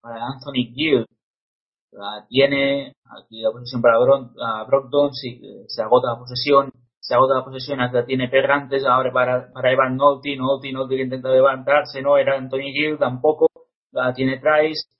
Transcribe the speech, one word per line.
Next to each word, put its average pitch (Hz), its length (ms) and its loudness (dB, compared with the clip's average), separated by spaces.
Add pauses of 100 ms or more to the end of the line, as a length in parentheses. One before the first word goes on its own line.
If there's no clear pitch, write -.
para 117 240 -10
Anthony 131 480 -8
Gill, 135 320 0 (840)
la 104 360 -14
tiene 139 680 0 (100)
aquí 113 360 -20
la 110 100 0
posición 120 320 -8
para 117 160 6
Bron-, 127 420 2
a 113 240 -6
Brogdon, 135 480 0
sí, 127 300 -12
eh, 101 240 -20
se - 160 -8
agota 120 300 4
la 113 60 -6
posesión, 135 520 0 (300)
se - 140 -6
agota 131 200 4
la 131 100 -2
posesión, 131 360 -10
aquí 123 140 -2
la 120 100 2
tiene 131 240 -4
Perrantes, 135 560 0
ahora 127 260 2
para, 127 420 0
para 127 200 0
Evan 131 240 2
Nolte, 139 400 2
Nolte, 135 340 -2
Nolte 131 260 -4
que 131 60 -2
intenta 131 280 -6
levantarse, 135 720 2
no 143 160 4
era 135 180 2
Anthony 135 360 -6
Gill 151 260 -4
tampoco, 147 500 0 (420)
la 127 220 -2
tiene 131 260 -2
Trice 151 500 0 (120)